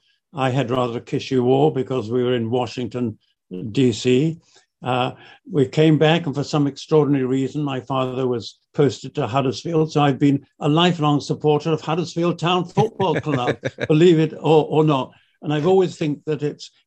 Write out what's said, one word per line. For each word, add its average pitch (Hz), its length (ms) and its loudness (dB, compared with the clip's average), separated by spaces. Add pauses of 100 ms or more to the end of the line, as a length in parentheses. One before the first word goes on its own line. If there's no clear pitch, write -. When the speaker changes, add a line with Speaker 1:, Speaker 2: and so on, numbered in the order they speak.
(320)
Speaker 1:
I 131 200 -2
had 123 180 -2
rather 120 300 -2
a - 20 -8
kishy 131 400 -2
war 135 320 4
because 127 380 -4
we 123 120 0
were 123 120 0
in 113 160 -4
Washington, 123 680 -4 (540)
D 127 200 2
C. 127 460 0 (460)
Uh, 127 300 -4 (380)
we 139 160 2
came 156 300 4
back, 160 300 2
and 127 80 -4
for 139 80 -4
some 147 240 0
extraordinary 139 580 0
reason, 135 380 -2
my 135 160 -4
father 131 480 -4
was 120 320 -6 (160)
posted 139 400 0
to 113 100 -2
Huddersfield. 139 680 -2
So 147 120 2
I've 139 160 0
been 143 260 2 (140)
a 151 100 -2
lifelong 151 500 2
supporter 147 520 -2
of 151 100 -2
Huddersfield 170 560 -4
Town 175 280 -2
Football 190 560 -2
Club, 139 360 -2 (160)
Speaker 2:
<laughs> - 140 -8
Speaker 1:
believe 160 320 6
it 160 140 0
or, 156 340 2
or 151 160 2
not. 139 300 0 (280)
And 147 100 -6
I've 151 140 -2
always 185 320 2
think 147 280 -4
that 147 180 -4
it's - 260 -8 (180)